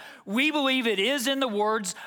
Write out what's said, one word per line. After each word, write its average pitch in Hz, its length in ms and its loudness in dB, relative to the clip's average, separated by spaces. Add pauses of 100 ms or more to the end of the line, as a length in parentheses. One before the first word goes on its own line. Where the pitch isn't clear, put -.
(260)
We 254 240 2
believe 262 380 2
it 202 100 2
is 247 300 0
in 269 100 0
the 269 100 0
words 208 460 0 (120)